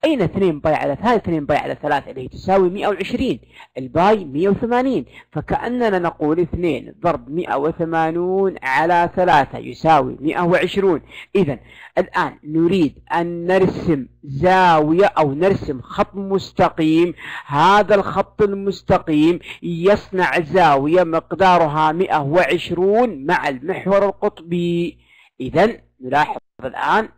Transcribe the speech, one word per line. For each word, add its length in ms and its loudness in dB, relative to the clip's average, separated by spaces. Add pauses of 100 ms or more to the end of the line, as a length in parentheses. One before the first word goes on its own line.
أين 180 0
اثنين 380 -2
باي 140 0
على، 280 -2
هذه 140 2
اثنين 300 -2
باي 120 0
على 240 -6
ثلاثة 300 -4
اللي 100 -12
هي 60 -12
تساوي 420 0
مائة 180 -4
وعشرين، 520 -4 (380)
الباي 480 2
مائة 240 -2
وثمانين، 560 0 (260)
فكأننا 680 -2
نقول 400 -2
اثنين 640 -4
ضرب 300 -4
مائة 240 -4
وثمانون 1080 -2
على 520 2
ثلاثة 420 2
يساوي 640 0
مائة 200 -4
وعشرون. 600 0 (340)
إذن 240 0 (380)
الآن 460 -2
نريد 560 0 (140)
أن 340 -4
نرسم 600 0 (160)
زاوية 840 4
أو 280 0
نرسم 480 -2
خط 340 -6
مستقيم، 1000 0 (320)
هذا 500 4
الخط 460 -2
المستقيم 960 0 (240)
يصنع 760 0
زاوية 640 2
مقدارها 880 2
مائة 300 0
وعشرون 1040 0
مع 240 -2
المحور 560 0
القطبي. 920 -4 (440)
إذن 360 0 (240)
نلاحظ 360 -2 (260)
الآن 540 -2